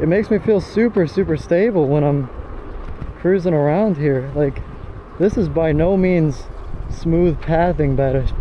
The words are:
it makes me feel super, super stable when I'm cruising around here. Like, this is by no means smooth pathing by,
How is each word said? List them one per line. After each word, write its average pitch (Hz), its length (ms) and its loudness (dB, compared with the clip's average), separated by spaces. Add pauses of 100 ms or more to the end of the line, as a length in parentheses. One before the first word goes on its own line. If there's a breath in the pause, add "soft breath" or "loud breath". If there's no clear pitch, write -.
it 156 60 0
makes 202 240 2
me 208 80 4
feel 208 200 2
super, 214 460 2
super 170 300 0
stable 180 500 2
when 147 160 2
I'm 143 260 0 (920)
cruising 180 340 2
around 156 440 2
here. 139 360 0
Like, 143 260 0 (600)
this 202 160 2
is 185 120 2
by 160 220 0
no 165 260 2
means 175 460 2 (480)
smooth 170 500 0
pathing 156 540 2
by, 135 280 2 (180)